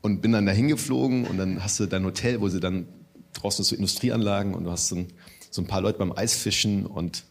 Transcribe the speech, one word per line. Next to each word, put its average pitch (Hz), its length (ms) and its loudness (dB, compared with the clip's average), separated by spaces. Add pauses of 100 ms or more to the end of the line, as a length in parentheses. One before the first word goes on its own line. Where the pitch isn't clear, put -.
Und 101 200 2
bin 110 100 4
dann 107 140 4
dahin 101 220 4
geflogen 131 580 2
und 92 120 -2
dann 92 260 -2
hast - 160 -2
du 107 60 2
dein 92 200 0
Hotel, 113 360 0
wo 101 80 2
sie 90 100 0
dann 92 280 -2 (460)
draußen 101 300 -4
so - 120 0
Industrieanlagen 101 800 0
und 85 80 -6
du 87 80 -4
hast - 200 -2
dann 87 160 -4 (440)
so 98 100 -4
ein 85 60 -2
paar 95 140 0
Leute 104 180 0
beim 90 120 0
Eisfischen 101 760 0
und - 440 -6